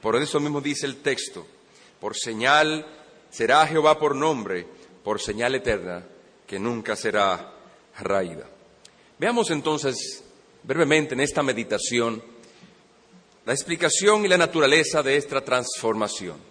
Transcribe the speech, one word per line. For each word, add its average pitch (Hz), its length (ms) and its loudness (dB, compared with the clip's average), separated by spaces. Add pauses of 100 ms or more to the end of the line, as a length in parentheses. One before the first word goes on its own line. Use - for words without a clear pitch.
Por 110 160 0
eso 147 240 0
mismo 147 180 -2
dice 143 260 -6
el 135 120 -6
texto: 120 500 -6 (540)
"Por 104 160 -8
señal 147 680 2 (440)
será 131 360 4
Jehová 156 320 4
por 151 160 2
nombre, 117 540 -2 (380)
por 104 160 -2
señal 117 340 -2
eterna 90 500 -4 (400)
que 98 140 -8
nunca 110 380 -4
será 98 560 0 (460)
raída". 92 500 -4 (680)
Veamos 220 340 0
entonces 143 720 -4 (420)
brevemente 143 500 2
en 127 80 0
esta 147 200 0
meditación 117 920 -2 (1120)
la 113 60 -2
explicación 170 720 2
y 202 60 0
la 180 80 6
naturaleza 156 640 4
de 135 140 2
esta 139 260 -2
transformación. 110 920 -2 (140)